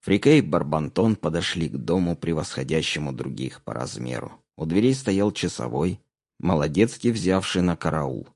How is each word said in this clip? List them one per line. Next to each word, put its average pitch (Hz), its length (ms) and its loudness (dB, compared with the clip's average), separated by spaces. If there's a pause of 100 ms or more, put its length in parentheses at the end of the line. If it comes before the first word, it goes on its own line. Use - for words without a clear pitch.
Фрике 135 360 6
и 127 40 6
Барбантон 80 720 0
подошли 82 520 -2
к 62 80 -6
дому, 85 400 0
превосходящему 73 960 -2
других 67 520 -8
по - 100 -8
размеру. 62 580 -8 (240)
У 76 80 -6
дверей 104 300 4
стоял 104 380 0
часовой. 80 680 -4 (380)
Молодецкий, 87 720 2
взявший 92 520 0
на 87 140 2
караул. 71 600 -4